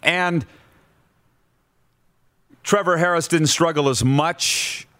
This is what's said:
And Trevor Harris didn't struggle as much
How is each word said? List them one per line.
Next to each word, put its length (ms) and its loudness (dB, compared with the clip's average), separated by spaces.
And 420 0
Trevor 360 0
Harris 300 0
didn't 200 2
struggle 400 0
as 160 0
much 800 -2